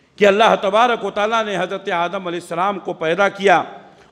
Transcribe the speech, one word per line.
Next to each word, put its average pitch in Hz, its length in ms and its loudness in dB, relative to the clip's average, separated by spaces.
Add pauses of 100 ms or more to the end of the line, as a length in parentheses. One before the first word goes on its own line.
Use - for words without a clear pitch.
(180)
कि 202 60 4
अल्लाह 202 320 6
तबारक 214 480 0
व 196 60 -6
तआला 220 320 -2
ने 208 140 -6
हज़रत 185 320 -6
आदम 180 380 -4
अलैहिस्सलाम 175 520 -4
को 180 140 -8
पैदा 175 360 0
किया 185 540 0 (300)